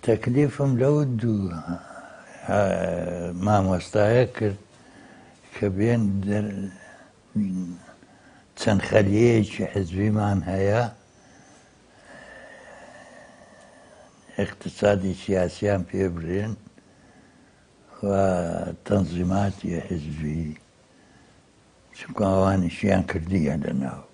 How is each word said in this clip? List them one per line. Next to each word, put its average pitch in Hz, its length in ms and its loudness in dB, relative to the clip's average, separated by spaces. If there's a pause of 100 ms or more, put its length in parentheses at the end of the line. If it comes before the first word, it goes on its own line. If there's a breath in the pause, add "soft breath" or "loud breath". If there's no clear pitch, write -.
تەکلیفم 135 640 2 (100)
لەو 147 160 4 (220)
دوو، 110 240 0 (2000 loud breath)
مامۆستایە 104 800 4 (100)
کرد 104 240 -2 (960 loud breath)
کە 104 200 -2
بێن 117 260 2 (260)
دەر-، 101 440 -4 (1900 loud breath)
چەند 101 300 2
خەلیەیەکی 107 760 4 (100)
حزبیمان 101 680 0 (120)
هەیە، 101 320 2 (3500 loud breath)
اقتصادی 95 760 0
سیاسیان 95 680 0
پێ 95 140 -2 (120)
بڕێن 92 380 -4 (1500 soft breath)
و 101 80 0 (760)
تەنزیماتی 92 840 0 (160)
حزبی، 78 580 -4 (1500 soft breath)
چونکە - 340 -4
ئەوانیشیان 95 800 2
کردیە 82 520 0
لە - 80 -4 (100)
ناو 64 200 -6 (120)